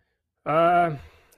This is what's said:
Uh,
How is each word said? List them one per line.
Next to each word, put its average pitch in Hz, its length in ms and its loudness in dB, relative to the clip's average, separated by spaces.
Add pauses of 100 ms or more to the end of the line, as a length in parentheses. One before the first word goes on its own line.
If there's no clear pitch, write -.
(460)
Uh, 170 500 0 (420)